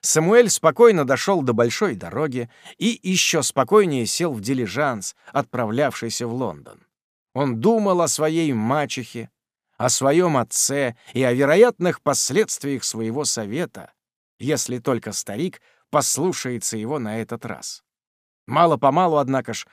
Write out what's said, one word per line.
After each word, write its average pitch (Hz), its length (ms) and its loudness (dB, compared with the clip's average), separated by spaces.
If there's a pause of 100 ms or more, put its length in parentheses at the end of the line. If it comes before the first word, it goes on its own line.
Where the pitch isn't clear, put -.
Самуэль 196 480 4
спокойно 170 560 6
дошёл 151 360 0
до 123 120 0
большой 120 420 0
дороги 120 540 -6 (280)
и - 240 -2
ещё 180 400 0
спокойнее 139 640 2
сел 165 260 -2
в 113 100 -6
дилижанс, 120 760 -4 (180)
отправлявшийся 123 960 -4
в 113 60 -6
Лондон. 104 520 -10 (480)
Он 127 260 -2
думал 202 420 2
о 165 60 2
своей 156 460 0
мачехе, 123 760 -4 (480)
о 123 120 0
своём 156 480 2
отце 127 580 -2 (180)
и 131 100 0
о 123 100 2
вероятных 165 680 4
последствиях 143 840 -2
своего 113 420 -6
совета, 117 680 -6 (480)
если 127 400 -4
только 117 320 -4
старик 117 500 -8 (280)
послушается 131 880 -2
его 120 220 -6
на 113 220 -6
этот 113 240 -10
раз. - 380 -14 (640)
Мало-помалу, 156 680 4
однако 131 360 -2
ж, - 200 -10